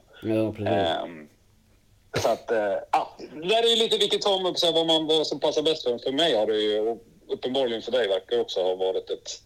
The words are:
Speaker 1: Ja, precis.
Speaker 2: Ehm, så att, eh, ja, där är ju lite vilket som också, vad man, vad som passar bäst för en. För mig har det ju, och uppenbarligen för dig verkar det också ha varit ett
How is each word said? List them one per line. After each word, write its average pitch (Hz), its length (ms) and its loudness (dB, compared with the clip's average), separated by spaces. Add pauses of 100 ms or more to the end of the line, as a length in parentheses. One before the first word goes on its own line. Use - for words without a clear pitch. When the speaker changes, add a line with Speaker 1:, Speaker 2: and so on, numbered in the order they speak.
(240)
Speaker 1:
Ja, 110 280 0
precis. 101 160 -6
Speaker 2:
Ehm, 85 600 0 (880)
så - 120 2
att, 113 220 -2
eh, 104 220 2 (180)
ja, - 260 -2 (160)
där 180 300 2
är 233 60 4
ju 233 140 4
lite 214 140 2
vilket 202 260 0
som 190 220 0
också, 175 260 0
vad 165 160 2
man, 160 200 2
vad 156 200 2
som 151 120 -6
passar 151 220 0
bäst 156 220 0
för 123 80 0
en. 120 80 -4
För 135 120 -4
mig 135 240 2
har 107 120 2
det 110 100 0
ju, 107 220 0
och 110 240 -4 (240)
uppenbarligen 127 540 -2
för 117 100 -10
dig 117 160 2
verkar 95 280 -2
det - 60 2
också 101 220 -2
ha 92 120 0
varit 92 340 -2
ett - 200 -8 (160)